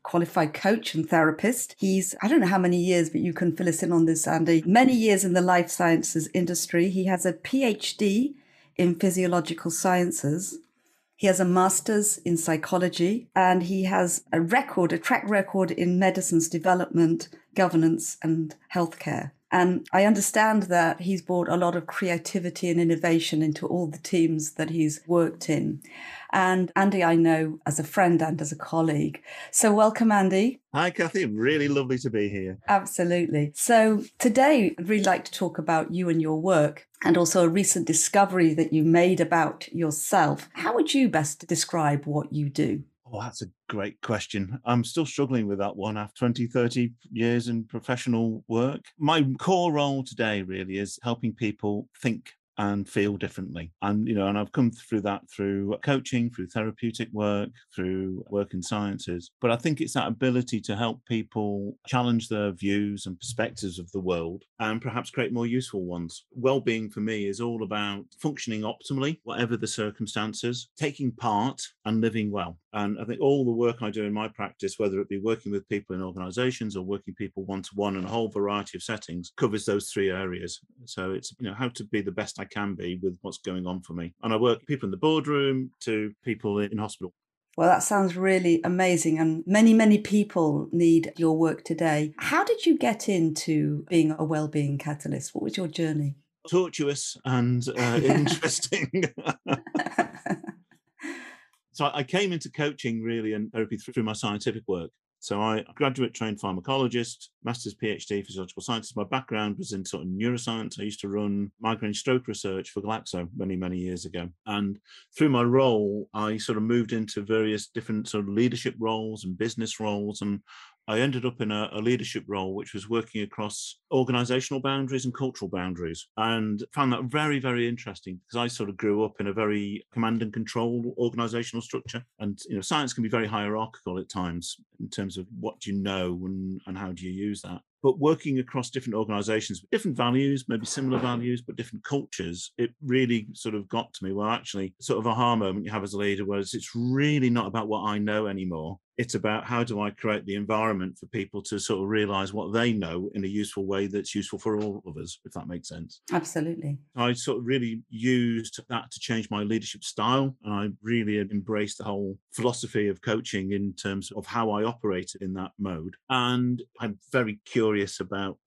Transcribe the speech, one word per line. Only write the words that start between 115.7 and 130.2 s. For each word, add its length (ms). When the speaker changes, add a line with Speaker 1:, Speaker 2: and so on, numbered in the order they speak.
Speaker 2:
I 220
sort 200
of 60
moved 300
into 280
various 460
different 400
sort 160
of 100
leadership 460
roles 440
and 140
business 420
roles. 440
And 160
I 100
ended 260
up 160
in 100
a, 220
a 60
leadership 480
role, 280
which 180
was 160
working 320
across 560
organizational 680
boundaries 420
and 100
cultural 380
boundaries, 640
and 480
found 200
that 100
very, 360
very 280
interesting 580
because 160
I 60
sort 220
of 80
grew 260
up 160
in 80
a 60
very 580
command 300